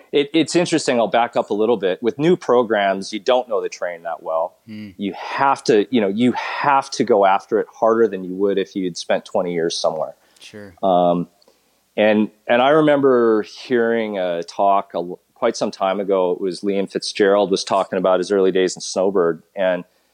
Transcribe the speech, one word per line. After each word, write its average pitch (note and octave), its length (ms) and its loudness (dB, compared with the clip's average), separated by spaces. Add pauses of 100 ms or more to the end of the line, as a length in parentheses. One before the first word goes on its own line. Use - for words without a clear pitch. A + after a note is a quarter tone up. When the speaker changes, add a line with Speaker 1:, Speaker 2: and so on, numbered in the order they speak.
(100)
Speaker 1:
it, C#3+ 220 0
it's D#3+ 240 0
interesting. E3 420 0
I'll C#3 100 2
back A#2+ 280 0
up A#2 140 -2
a A2 40 -2
little A2 220 2
bit. F#2 260 -2
With A2+ 160 -2
new E3+ 180 2
programs, G2+ 760 0
you G#2+ 60 -6
don't G#2 280 0
know G#2 140 -2
the F2+ 80 -4
terrain F2 360 -8
that E2 180 -8
well. E2 420 -4
Speaker 2:
Hmm. G#2+ 320 -16
Speaker 1:
You G2 160 -6
have - 520 -4
to, G#2+ 260 4
you A#2+ 100 2
know, G2 80 2
you A2+ 240 0
have - 600 -2
to B2 120 -2
go G#2 220 4
after G2 320 0
it F#2+ 160 -2
harder A2+ 340 2
than F#2+ 160 -8
you F2+ 100 -8
would G2 220 0
if F#2+ 180 -4
you F#2+ 100 -4
had F2 120 -6
spent - 300 -4
twenty F2+ 260 -4
years E2+ 240 -2
somewhere. D#2 380 -4 (240)
Speaker 2:
Sure. G2+ 440 -20
Speaker 1:
Um, F2 460 2 (640)
and, G#2+ 360 2 (160)
and A#2+ 160 2
I C3+ 80 4
remember C3+ 720 4
hearing A2+ 760 -2
a F2 260 -4
talk G2 500 0
a F#2 40 -4
l-, F2 220 -8 (140)
quite A#2 220 -2
some A2+ 140 -4
time F#2+ 300 -2
ago. F#2 320 2
It - 80 -4
was F#2 220 -6
Liam G2 280 -2
Fitzgerald G2 600 2
was F#2+ 120 0
talking G2 360 -2
about F#2 200 2
his F2+ 140 -2
early F#2+ 200 4
days F#2 240 0
in E2+ 40 -16
Snowbird, F#2 640 0 (120)
and F#2 300 -2 (300)